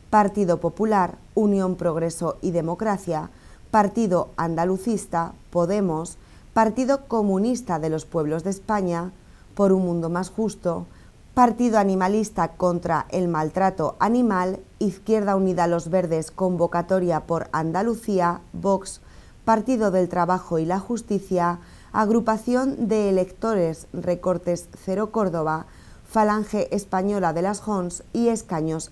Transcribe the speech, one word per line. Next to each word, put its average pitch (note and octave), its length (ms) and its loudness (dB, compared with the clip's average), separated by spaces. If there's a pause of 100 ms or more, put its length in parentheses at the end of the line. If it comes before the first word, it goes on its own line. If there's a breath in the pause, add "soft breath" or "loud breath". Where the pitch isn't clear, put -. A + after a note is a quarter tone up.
(100)
Partido G#3 480 4
Popular, F#3 580 0 (200)
Unión G3 400 2
Progreso E3 680 -2
y F#3 80 0
Democracia, E3+ 800 -2 (400 loud breath)
Partido G3+ 680 2
Andalucista, F3 960 -2 (180)
Podemos, F3 680 0 (400 loud breath)
Partido B3 480 2
Comunista G#3 720 0
de D#3+ 100 -2
los D#3 160 -2
Pueblos D#3+ 380 -2
de F#3+ 80 -4
España, F#3 640 -2 (420 soft breath)
Por G3+ 160 4
un F#3+ 160 4
Mundo E3+ 240 0
Más F#3 180 -2
Justo, F3 600 -4 (440 loud breath)
Partido A#3+ 460 4
Animalista G3 760 2
contra F3 540 0
el F3+ 180 0
Maltrato E3 720 0
Animal, G3+ 580 2 (220)
Izquierda G3+ 560 0
Unida F3+ 320 2
Los E3+ 200 -2
Verdes, E3 440 0
Convocatoria F3 960 0
por E3 240 -2
Andalucía, F3+ 880 -2 (120)
Vox, F#3+ 480 -2 (440 loud breath)
Partido A3+ 480 2
del F#3 160 2
Trabajo F3 500 0
y D#3+ 60 0
la F3+ 160 -2
Justicia, F#3+ 800 -2 (320 loud breath)
Agrupación A3+ 960 0
de G#3 200 2
Electores, F#3 840 0
Recortes F3 760 -2 (160)
Cero G3 280 -4
Córdoba, D#3+ 540 -2 (420 loud breath)
Falange G#3 680 0
Española G3 580 0
de E3 100 -2
las G3 180 -2
Jons F#3 420 -4 (100)
y A#3 180 2
Escaños D#3+ 600 -4